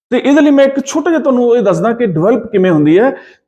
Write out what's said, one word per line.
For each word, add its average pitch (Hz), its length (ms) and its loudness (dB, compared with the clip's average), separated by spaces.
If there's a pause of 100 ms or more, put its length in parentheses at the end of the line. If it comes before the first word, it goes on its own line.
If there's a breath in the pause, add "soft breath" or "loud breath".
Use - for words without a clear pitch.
(120)
ਤੇ 247 80 0
ਇਹਦੇ 285 220 2
ਲਈ 294 100 2
ਮੈਂ 277 140 4
ਇੱਕ 277 220 -2
ਛੋਟਾ 320 240 -4
ਜਿਹਾ 311 120 -2
ਤੁਹਾਨੂੰ 240 340 0
ਇਹ 247 60 0
ਦੱਸਦਾ 190 300 -2
ਕਿ 233 140 -4
ਡਿਵੈਲਪ 196 400 -2
ਕਿਵੇਂ 185 240 0
ਹੁੰਦੀ 156 280 2
ਹੈ। 247 120 2 (380 loud breath)